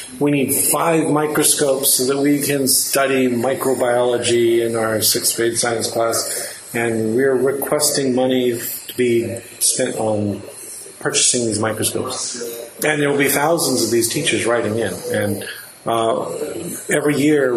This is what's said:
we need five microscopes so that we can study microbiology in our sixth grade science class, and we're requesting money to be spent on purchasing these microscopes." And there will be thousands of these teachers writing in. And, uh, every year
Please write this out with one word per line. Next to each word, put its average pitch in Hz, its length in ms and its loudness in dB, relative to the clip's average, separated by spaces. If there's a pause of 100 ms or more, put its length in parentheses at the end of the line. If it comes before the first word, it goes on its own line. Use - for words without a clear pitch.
(200)
we 143 100 4
need 135 240 2
five 156 560 2
microscopes 147 840 2
so 127 120 0
that 139 140 0
we 143 220 2
can 135 260 0
study 135 600 2
microbiology 120 1400 2
in 117 100 -2
our 110 240 0
sixth - 360 0
grade 117 200 0
science 113 340 -2
class, - 840 -4
and 113 420 0
we're 135 180 4
requesting 139 800 0
money 127 440 2
to - 380 -10
be 113 420 2 (220)
spent - 360 0
on 104 460 -2 (580)
purchasing 120 460 0
these 104 120 -2
microscopes." 107 840 -4 (420)
And 151 160 0
there 143 100 2
will 143 80 2
be 139 100 2
thousands 143 560 2
of 107 60 -2
these 113 200 2
teachers 117 340 0
writing 110 340 0
in. 104 140 -2 (220)
And, 101 340 -2 (380)
uh, 113 420 0 (600)
every 147 240 2
year 139 420 4